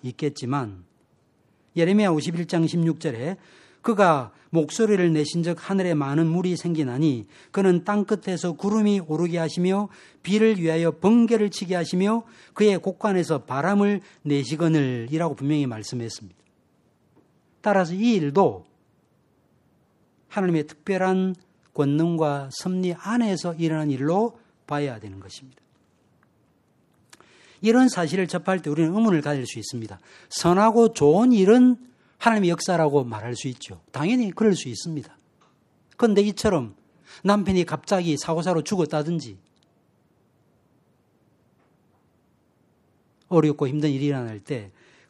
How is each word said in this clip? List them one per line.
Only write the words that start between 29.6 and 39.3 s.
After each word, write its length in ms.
선하고 640
좋은 380
일은 460
하나님의 320
역사라고 540
말할 320
수 140
있죠. 320
당연히 400
그럴 240
수 140
있습니다. 460
그런데 240
이처럼 540
남편이 420
갑자기 520
사고사로 460
죽었다든지 720